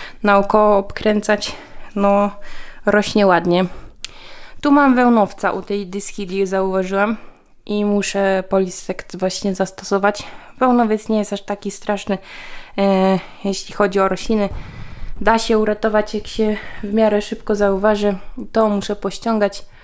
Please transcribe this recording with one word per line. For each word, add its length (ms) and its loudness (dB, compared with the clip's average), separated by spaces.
naokoło 540 6
obkręcać. 800 0
No, 360 4
rośnie 420 4
ładnie. 380 4
Tu 100 2
mam 240 6
wełnowca 560 2
u 100 -4
tej 260 -6
dyschidii, 580 -4
zauważyłam, 720 0
i 200 -2
muszę 640 0
polisekt 680 -4
właśnie 380 -2
zastosować. 680 -2
Wełnowiec 500 2
nie 100 2
jest 140 -4
aż 80 -6
taki 300 -6
straszny, 460 -4
e, 420 4
jeśli 300 -6
chodzi 260 0
o 80 4
rośliny. 420 0
Da 180 4
się 180 2
uratować, 560 0
jak 140 -6
się 300 0
w 100 -4
miarę 280 4
szybko 340 -4
zauważy. 600 2
To 180 4
muszę 260 -2
pościągać 720 -2